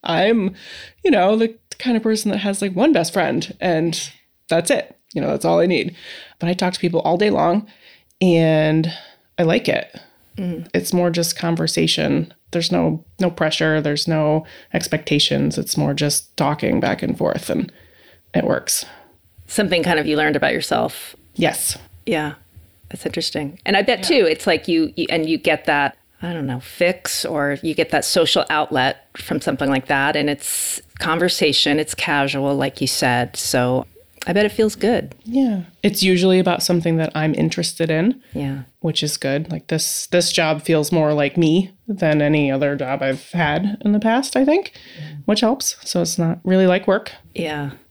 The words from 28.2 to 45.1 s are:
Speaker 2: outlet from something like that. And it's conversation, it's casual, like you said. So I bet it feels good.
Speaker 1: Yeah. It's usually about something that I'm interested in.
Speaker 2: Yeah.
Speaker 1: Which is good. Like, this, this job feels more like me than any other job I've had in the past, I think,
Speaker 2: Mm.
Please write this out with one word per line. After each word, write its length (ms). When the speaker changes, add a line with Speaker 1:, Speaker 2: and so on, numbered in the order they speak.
Speaker 2:
outlet 580
from 240
something 280
like 180
that. 280
And 140
it's 520
conversation, 800
it's 140
casual, 640
like 240
you 80
said. 480
So 500
I 60
bet 140
it 80
feels 240
good. 360
Speaker 1:
Yeah. 380
It's 180
usually 380
about 240
something 320
that 180
I'm 220
interested 560
in. 300
Speaker 2:
Yeah. 300
Speaker 1:
Which 240
is 140
good. 340
Like, 160
this, 400
this 240
job 300
feels 320
more 200
like 220
me 360
than 320
any 280
other 280
job 260
I've 280
had 520
in 80
the 80
past, 380
I 80
think, 260
Speaker 2:
Mm. 280